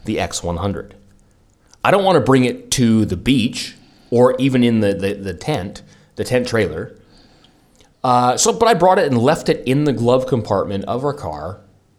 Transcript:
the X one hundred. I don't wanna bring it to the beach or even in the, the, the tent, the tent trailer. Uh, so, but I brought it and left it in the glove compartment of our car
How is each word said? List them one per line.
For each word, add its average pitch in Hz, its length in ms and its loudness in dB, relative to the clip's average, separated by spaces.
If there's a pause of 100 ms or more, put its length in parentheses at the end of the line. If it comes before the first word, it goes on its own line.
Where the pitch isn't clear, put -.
the 107 120 -4
X 87 240 -6
one 85 140 -6
hundred. 90 400 -6 (880)
I - 80 2
don't 196 140 4
wanna 180 160 4
bring 131 240 4
it - 260 -4
to 113 340 2
the 87 120 -4
beach - 580 -2 (360)
or 123 260 4
even 127 260 2
in 117 160 2
the, 101 140 2
the, 98 200 -4
the 98 200 -8
tent, 90 480 -8 (340)
the 107 80 -6
tent 123 240 -2
trailer. 101 480 -4 (1080)
Uh, 123 320 2
so, 208 160 0
but 226 160 2
I 233 60 6
brought 185 240 4
it 175 140 2
and 123 60 2
left 143 320 0
it - 180 0
in 139 160 0
the 147 100 0
glove 120 320 2
compartment 98 600 -2
of 123 200 -6
our 143 80 -4
car 78 480 -12 (380)